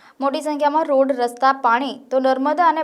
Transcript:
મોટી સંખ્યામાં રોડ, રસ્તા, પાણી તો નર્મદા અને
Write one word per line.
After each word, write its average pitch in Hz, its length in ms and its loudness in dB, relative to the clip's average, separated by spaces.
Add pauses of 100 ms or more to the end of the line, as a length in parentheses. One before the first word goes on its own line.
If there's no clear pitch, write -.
(200)
મોટી 277 220 -2
સંખ્યામાં 294 480 0
રોડ, 269 220 2
રસ્તા, 247 400 0 (100)
પાણી 247 320 0 (160)
તો 262 100 0
નર્મદા 269 520 0
અને 311 120 -4